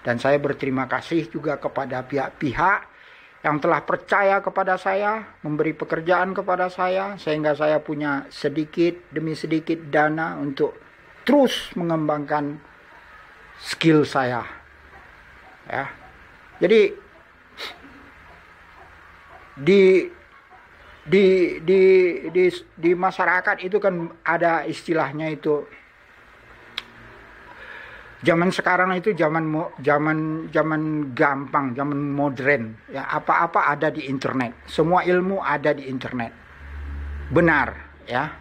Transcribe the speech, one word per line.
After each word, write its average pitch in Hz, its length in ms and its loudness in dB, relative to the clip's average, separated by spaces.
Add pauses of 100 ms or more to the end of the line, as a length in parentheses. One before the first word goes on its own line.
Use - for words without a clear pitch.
Dan 120 160 -2
saya 143 240 2
berterima 135 480 -4
kasih 151 400 -2
juga 147 320 -6
kepada 131 400 -6
pihak-pihak 143 760 -2 (680)
yang 151 160 0
telah 156 240 0
percaya 196 560 2
kepada 185 320 -2
saya, 202 560 -2 (160)
memberi 151 320 -2
pekerjaan 175 560 0
kepada 180 400 -2
saya, 190 480 -2
sehingga 151 320 0
saya 151 240 2
punya 147 560 -4
sedikit 160 640 -2 (160)
demi 156 240 -4
sedikit 160 400 -2 (160)
dana 156 480 0
untuk 143 320 -2 (480)
terus 262 560 2
mengembangkan 151 800 -2 (1040)
skill 156 480 4
saya. 123 320 -2 (1300)
Ya. 135 160 -6 (720)
Jadi, 202 400 4 (2750)
di, 185 480 6 (960)
di, 190 200 4 (360)
di, 190 200 4 (520)
di, 185 120 4 (280)
di 170 240 2
masyarakat 180 640 0
itu 185 160 -2
kan 175 320 0 (160)
ada 165 400 0
istilahnya 156 680 -4
itu, 147 320 -2 (2500)
zaman 170 320 2
sekarang 180 400 2
itu 180 240 -2
zaman 160 320 2
mo-, 156 320 -4
zaman, 156 720 0
zaman 156 640 0
gampang, 139 560 0
zaman 139 240 -4 (160)
modern. 131 640 0 (160)
Ya, 135 160 -8
apa-apa 165 640 0
ada 151 160 0
di 151 160 -8
internet. 131 480 -2 (160)
Semua 170 320 2
ilmu 180 400 0
ada 143 320 0
di 135 160 -6
internet. 120 400 -6 (1040)
Benar, 147 400 4 (320)
ya. 131 240 -4 (120)